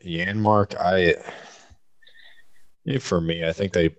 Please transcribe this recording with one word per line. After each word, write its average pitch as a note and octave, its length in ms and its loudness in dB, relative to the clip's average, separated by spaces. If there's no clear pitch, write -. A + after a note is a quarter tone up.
Janmark, G2 760 0
I, F2+ 380 4
eh, C3+ 120 -2
for F2+ 220 -2
me, E2 240 -4
I D#2+ 80 0
think G2 180 -4
they E2 280 2